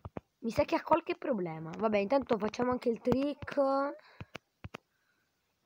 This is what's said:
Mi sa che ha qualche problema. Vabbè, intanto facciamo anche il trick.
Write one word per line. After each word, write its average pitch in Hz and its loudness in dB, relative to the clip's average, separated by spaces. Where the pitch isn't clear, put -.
Mi 226 -4
sa 285 2
che 311 0
ha 320 0
qualche 330 2
problema. 165 -4
Vabbè, 208 2
intanto 233 2
facciamo 240 -2
anche 247 0
il 226 0
trick. 269 0